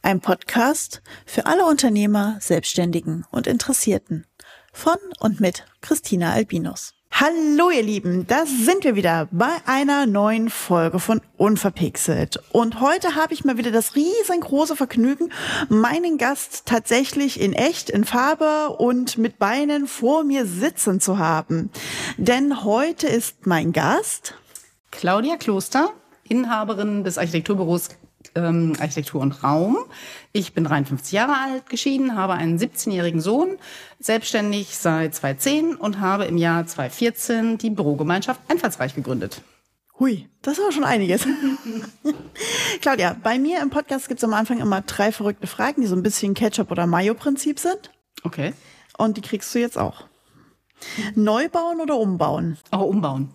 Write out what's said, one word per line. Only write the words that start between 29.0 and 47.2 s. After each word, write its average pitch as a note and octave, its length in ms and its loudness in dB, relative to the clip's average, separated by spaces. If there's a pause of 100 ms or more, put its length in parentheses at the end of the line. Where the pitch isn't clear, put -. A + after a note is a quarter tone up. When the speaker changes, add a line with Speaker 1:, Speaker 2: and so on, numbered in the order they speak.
Speaker 2:
und C#3 240 -2
Raum. E3 340 2 (540)
Ich G3 220 -4
bin F3 100 0
dreiundfünfzig C#3+ 480 -2
Jahre A#3+ 220 2
alt, C4 360 -4
geschieden, C4 460 0
habe F#3+ 180 0
einen E3 240 0
siebzehnjährigen E3+ 600 -2
Sohn, C#4+ 380 0 (420)
selbstständig G#3 800 -2
seit D#3+ 360 0
zweitausendzehn C#4 600 -2
und G#3 240 -4
habe G3 240 0
im E3+ 140 -2
Jahr E3 280 2
zweitausendvierzehn A3+ 920 -2
die A3+ 120 -4
Bürogemeinschaft E3+ 800 -2
Einfallsreich F#3+ 480 -2
gegründet. B2+ 460 -6 (580)
Speaker 1:
Hui, A#3+ 300 0 (120)
das D4+ 160 -2
ist G4 60 0
aber G4+ 80 2
schon C#4+ 140 0
einiges. G3 420 2 (760)
<laughs> - 800 -6
Claudia, G#3 400 2
bei A#3 160 0
mir D4+ 240 0
im C#4+ 80 -2
Podcast C#4 380 -4
gibt's B3+ 160 -4
am A3 100 0
Anfang A3 260 0
immer G3 200 0
drei G#3 320 0
verrückte G#3 340 -4
Fragen, C#4 360 -2
die A3 60 2
so F3+ 80 0
ein F3+ 80 0
bisschen G3+ 320 0
Ketchup G#3+ 360 0
oder F3 160 0
Mayo-Prinzip A3+ 720 0